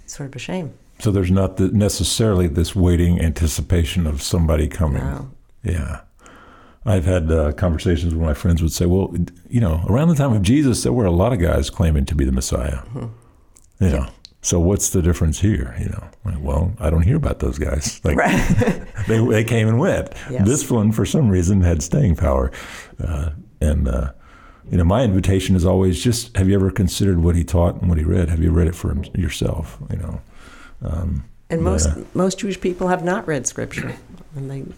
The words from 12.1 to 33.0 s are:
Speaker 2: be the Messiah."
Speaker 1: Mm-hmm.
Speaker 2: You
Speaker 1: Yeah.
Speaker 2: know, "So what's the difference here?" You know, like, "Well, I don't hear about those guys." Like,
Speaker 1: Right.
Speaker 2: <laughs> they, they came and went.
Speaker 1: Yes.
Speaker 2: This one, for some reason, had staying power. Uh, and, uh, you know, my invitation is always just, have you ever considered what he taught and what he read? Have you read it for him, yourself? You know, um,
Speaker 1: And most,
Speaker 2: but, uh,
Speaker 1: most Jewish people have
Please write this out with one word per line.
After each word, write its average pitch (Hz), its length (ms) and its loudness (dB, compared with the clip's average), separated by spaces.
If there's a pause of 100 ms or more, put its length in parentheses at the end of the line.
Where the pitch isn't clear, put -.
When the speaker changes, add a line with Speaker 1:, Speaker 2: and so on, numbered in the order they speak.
Speaker 2:
be 69 100 2
the 65 80 2
Messiah." 67 460 -2
Speaker 1:
Mm-hmm. 120 200 -12 (840)
Speaker 2:
You 98 80 2
Speaker 1:
Yeah. 78 40 2
Speaker 2:
know, 67 140 -2 (360)
"So - 180 0
what's 92 300 2
the 95 120 0
difference 82 380 0
here?" 76 400 0
You - 100 -4
know, - 140 -10 (220)
like, - 160 -6
"Well, 71 360 0
I 80 120 0
don't 82 120 4
hear 113 140 4
about - 220 -2
those 67 200 -4
guys." - 460 -4
Like, - 120 2
Speaker 1:
Right. - 680 2 (140)
Speaker 2:
<laughs> - 120 -6
they, 113 160 2
they 117 200 2
came 113 240 2
and 113 100 2
went. 117 320 0 (200)
Speaker 1:
Yes. 113 160 2
Speaker 2:
This 139 240 0
one, 110 220 2
for 101 140 0
some 123 240 2
reason, 92 320 4
had 85 200 2
staying 87 340 2
power. 67 340 0 (520)
Uh, 78 280 -4 (300)
and, 71 280 0
uh, 65 220 -2 (600)
you 151 80 2
know, 87 60 4
my 98 180 2
invitation 95 540 2
is 85 80 2
always 92 360 2
just, - 360 -2
have 92 120 2
you 98 60 4
ever 95 160 2
considered 95 500 0
what 85 140 2
he 85 80 2
taught 85 380 0
and 90 80 0
what 85 100 2
he 78 60 -2
read? 87 240 0
Have 82 120 -2
you 82 120 2
read 85 160 4
it 85 80 -4
for - 160 -4
him, 76 120 -4 (120)
yourself? - 600 -4 (140)
You 87 60 -6
know, 85 240 -8 (640)
um, 78 400 -4 (260)
Speaker 1:
And 165 120 -2
most, 80 260 0
Speaker 2:
but, 73 100 -2
uh, - 60 -12 (100)
Speaker 1:
most 190 240 0
Jewish 190 220 -6
people 185 280 -2
have 170 160 -2